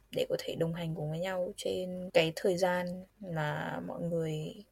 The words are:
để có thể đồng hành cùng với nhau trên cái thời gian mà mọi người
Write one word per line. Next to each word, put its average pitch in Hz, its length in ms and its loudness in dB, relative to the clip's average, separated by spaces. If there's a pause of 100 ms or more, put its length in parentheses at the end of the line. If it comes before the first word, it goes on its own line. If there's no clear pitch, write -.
(120)
để - 180 0
có 175 100 2
thể - 160 -6
đồng 165 180 2
hành 165 220 -4
cùng 151 140 -4
với 160 100 -4
nhau 185 380 -2
trên 185 560 -2
cái 165 220 6
thời 185 220 2
gian 180 300 4 (320)
mà 160 680 -2
mọi - 140 -6
người 160 520 -2 (180)